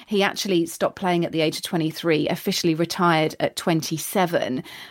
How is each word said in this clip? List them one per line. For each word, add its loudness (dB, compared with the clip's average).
he 0
actually 0
stopped -2
playing 2
at -4
the 0
age 0
of -10
twenty-three, 0
officially 0
retired 2
at -2
twenty-seven, 0